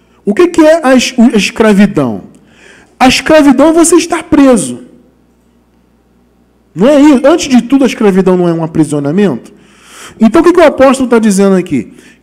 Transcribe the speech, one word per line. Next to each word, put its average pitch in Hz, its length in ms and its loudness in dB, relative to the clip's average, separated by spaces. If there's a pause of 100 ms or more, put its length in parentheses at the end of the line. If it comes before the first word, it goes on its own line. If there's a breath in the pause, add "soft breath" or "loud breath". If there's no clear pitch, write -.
(240 soft breath)
O 202 120 -4
que 349 140 0
que 330 120 -2
é 311 240 2
a 262 100 2
es-, - 220 -2
a 240 180 2
escravidão? 190 920 -2 (720 soft breath)
A 254 80 2
escravidão 285 600 2
é 320 40 0
você 330 220 2
estar 330 300 -2
preso. 226 560 0 (1900)
Não 185 120 0
é 285 140 2
isso? 285 240 2
Antes 320 240 0
de 247 140 2
tudo, 269 220 0
a - 20 2
escravidão 185 500 -2
não 175 100 -2
é 170 60 -2
um 165 100 -6
aprisionamento? 151 880 -4 (680 loud breath)
Então, 226 220 2
o - 20 4
que 349 100 2
que 359 60 0
o 339 40 4
apóstolo 269 460 0
tá 240 80 0
dizendo 196 380 0
aqui? 151 380 -6 (280 loud breath)